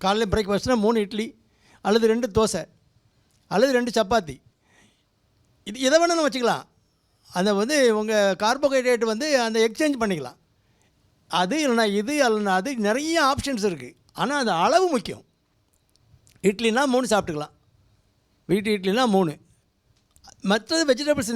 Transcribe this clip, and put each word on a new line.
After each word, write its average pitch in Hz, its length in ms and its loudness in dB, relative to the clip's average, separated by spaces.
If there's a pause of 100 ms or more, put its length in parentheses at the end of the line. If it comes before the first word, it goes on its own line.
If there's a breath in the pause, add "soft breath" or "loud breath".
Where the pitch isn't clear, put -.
காலைல 208 300 0
பிரேக்ஃபாஸ்ட்னா 202 460 0
மூணு 220 280 2
இட்லி 220 220 -6 (580 soft breath)
அல்லது 226 220 4
ரெண்டு 226 280 0
தோசை 196 280 0 (880)
அல்லது 254 220 2
ரெண்டு 240 220 -2
சப்பாத்தி, 196 420 -2 (1300 soft breath)
இது 214 120 -12
எதை 269 200 4
வேணாலும் 330 280 2
வச்சுக்கலாம். 226 360 -2 (680)
அதை 190 240 0
வந்து 226 220 0 (220)
உங்க 214 160 -2 (260)
கார்போஹைட்ரேட் 247 720 0
வந்து 233 160 -4 (140)
அந்த 226 240 -2
எக்ஸ்சேஞ்ச் 277 360 -2
பண்ணிக்கலாம். 160 380 -4 (920)
அது 185 320 0
இல்லைன்னா 233 220 2 (140)
இது, 240 240 -2
இல்லைன்னா 208 360 0
அது, 226 120 -4 (160)
நிறைய 302 280 -2 (140)
ஆப்ஷன்ஸ் 262 400 -2
இருக்கு. 131 200 -8 (320)
ஆனா 240 200 -2
அந்த 214 140 0
அளவு 285 340 2
முக்கியம். 196 340 -6 (1200)
இட்லினா 220 420 0
மூணு 247 260 0
சாப்பிட்டுக்கலாம், 170 420 -2 (960)
வீட்டு 202 260 0
இட்லினா 196 320 0
மூணு. 190 260 2 (1080)
மற்றது 233 440 0
வெஜிடபிள்ஸ் 285 500 0